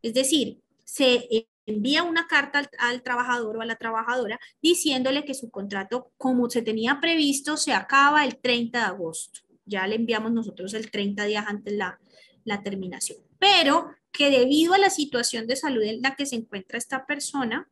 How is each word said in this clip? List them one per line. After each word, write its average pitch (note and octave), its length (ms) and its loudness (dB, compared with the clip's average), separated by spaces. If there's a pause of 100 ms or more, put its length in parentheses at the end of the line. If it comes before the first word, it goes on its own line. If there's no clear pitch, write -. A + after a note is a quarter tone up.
Es A3+ 120 -6
decir, C4+ 460 2 (240)
se A#3+ 600 2 (200)
envía A#3 360 0
una E4 240 0
carta C#4+ 340 0
al, C#4 180 -10
al A#3+ 240 -2
trabajador A#3+ 540 -2
o A3+ 60 -6
a A#3 40 -6
la A3+ 100 -4
trabajadora A3+ 640 -2 (240)
diciéndole C#4+ 640 2
que C#4 100 -6
su A#3 160 -12
contrato, G3+ 680 -8
como B3 320 0
se A#3 140 -2
tenía A3+ 380 0
previsto, D4+ 560 0
se D4+ 160 0
acaba C#4 520 4
el - 140 -4
treinta A#3+ 420 0
de A3+ 60 2
agosto. F3+ 540 -8 (240)
Ya F#3+ 220 -4
le G#3+ 100 -2
enviamos A3+ 360 -2
nosotros G#3 420 -4
el A3 160 -6
treinta G3+ 340 -2
días G#3 220 -2
antes G#3 280 -6
la, F#3+ 240 -4 (460)
la G3+ 180 -4
terminación. F#3+ 560 -8 (200)
Pero E4+ 520 4 (200)
que C#4+ 200 2
debido D4 440 4
a G4 40 6
la G4 120 6
situación B3 560 -4
de B3 100 -2
salud C4 260 -2
en A3 200 -4
la C4+ 140 -2
que C#4+ 100 -4
se B3 100 -6
encuentra A3 420 -10
esta C4 280 -8
persona C#4 640 -4